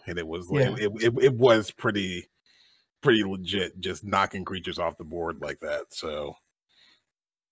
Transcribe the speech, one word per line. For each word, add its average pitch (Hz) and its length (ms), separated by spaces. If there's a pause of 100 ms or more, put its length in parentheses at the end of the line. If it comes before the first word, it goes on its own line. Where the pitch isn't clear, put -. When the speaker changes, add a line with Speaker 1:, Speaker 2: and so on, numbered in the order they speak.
Speaker 1:
and 87 100
it 85 100
was 87 220
like, 131 280
Speaker 2:
Yeah. 107 80
Speaker 1:
it, 101 60 (120)
it, 120 180
it 131 120
was 113 380
pretty, 95 560 (760)
pretty 110 240
legit, 92 560
just 90 240
knocking 98 400
creatures 87 340
off 82 180
the 90 60
board 82 380
like 71 180
that. 73 340
So 73 440 (1160)